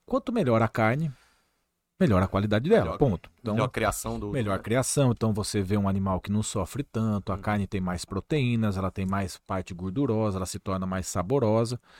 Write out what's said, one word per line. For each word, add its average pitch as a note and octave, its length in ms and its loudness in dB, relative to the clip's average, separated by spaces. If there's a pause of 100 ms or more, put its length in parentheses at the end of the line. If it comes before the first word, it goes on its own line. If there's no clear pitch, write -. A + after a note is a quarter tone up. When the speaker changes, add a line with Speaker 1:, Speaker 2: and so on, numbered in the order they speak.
Speaker 1:
quanto C4 280 -4
melhor B2+ 280 2
a A2+ 80 4
carne, B2+ 420 0 (880)
melhor A2 240 6
a F#2+ 60 4
qualidade G#2+ 400 0
dela, G#3 160 6
Speaker 2:
Melhor, G2+ 140 -4
Speaker 1:
ponto. A#2 320 0 (100)
Então, G#2 140 -4
Speaker 2:
melhor A2 120 2
a G2+ 40 -4
criação A2+ 500 -2
do G#2 120 -6
Speaker 1:
melhor G#2 260 0
Speaker 2:
né? - 40 -12
Speaker 1:
criação, B2+ 500 2
então A2+ 200 0
você G#2 300 0
vê G2 160 2
um G2+ 100 2
animal F#2+ 320 0
que - 120 -6
não G#2+ 100 2
sofre G#2 400 -4
tanto, A2 500 -2
a F#2+ 40 -2
Speaker 2:
Uhum. G2+ 60 -8
Speaker 1:
carne G#2 240 0
tem G2 140 -4
mais F2+ 240 -4
proteínas, A2+ 720 0
ela F#2+ 140 -2
tem F#2+ 160 -4
mais G2 320 -4
parte F#2+ 340 -6
gordurosa, G#2 640 -2
ela F#2 100 -4
se - 120 -8
torna F#2+ 280 -4
mais F#2 200 -4
saborosa. A2+ 720 0 (200)